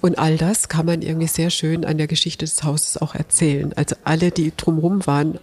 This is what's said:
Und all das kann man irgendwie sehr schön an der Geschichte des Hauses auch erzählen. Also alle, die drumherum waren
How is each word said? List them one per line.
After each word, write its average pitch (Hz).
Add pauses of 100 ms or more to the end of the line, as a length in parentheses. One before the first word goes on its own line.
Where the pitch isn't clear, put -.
Und 175
all 160
das 180
kann 160
man 170
irgendwie 160
sehr 165
schön 165
an 156
der 156
Geschichte 165
des -
Hauses 151
auch -
erzählen. 147
Also -
alle, 165
die 160
drumherum 170
waren 147